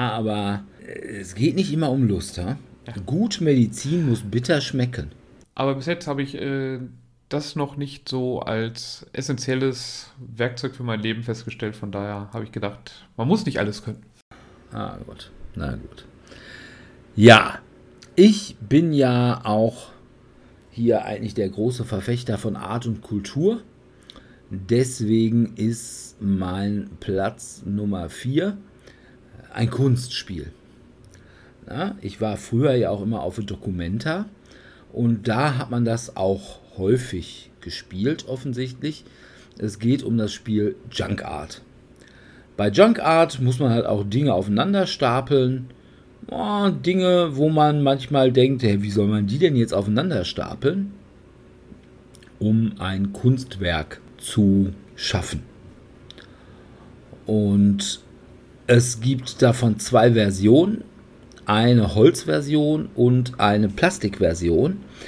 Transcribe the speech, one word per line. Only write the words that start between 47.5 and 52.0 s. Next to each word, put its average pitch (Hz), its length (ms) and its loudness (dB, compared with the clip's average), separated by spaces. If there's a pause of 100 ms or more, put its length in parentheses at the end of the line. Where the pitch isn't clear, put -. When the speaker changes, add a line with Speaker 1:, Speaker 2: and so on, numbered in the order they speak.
Speaker 1:
manchmal 135 480 4
denkt, 127 320 4
hey, 101 200 2
wie 104 80 -4
soll 101 160 2
man 104 200 2
die 104 120 -2
denn 160 180 4
jetzt 113 160 2
aufeinander 107 500 0
stapeln, 160 720 -4 (1500)